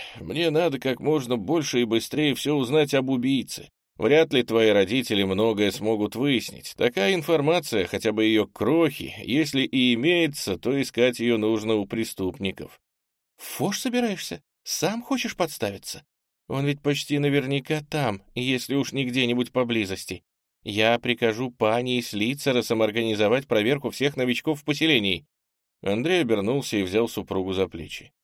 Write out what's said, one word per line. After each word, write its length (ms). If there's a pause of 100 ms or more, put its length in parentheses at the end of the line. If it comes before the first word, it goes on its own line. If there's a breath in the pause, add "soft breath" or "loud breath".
(200 loud breath)
Мне 300
надо 280
как 220
можно 380
больше 420
и 40
быстрее 500
всё 220
узнать 360
об 160
убийце. 640 (260)
Вряд 380
ли 80
твои 300
родители 500
многое 480
смогут 460
выяснить. 600
Такая 380
информация, 720
хотя 260
бы 140
её 200
крохи, 680 (100)
если 380
и 320
имеется, 640
то 200
искать 400
её 200
нужно 380
у 100
преступников". 920 (600)
"В 60
фош 360
собираешься? 640 (220)
Сам 380
хочешь 320
подставиться? 680 (440)
Он 160
ведь 160
почти 380
наверняка 640
там, 400 (120)
если 400
уж 180
не 120
где-нибудь 480
поблизости. 720 (400)
Я 340
прикажу 520
Пане 480
и 40
Слицеросам 800
организовать 640
проверку 440
всех 260
новичков 440
в 40
поселении". 600 (560)
Андрей 400
обернулся 540
и 60
взял 260
супругу 440
за 160
плечи. 440 (120)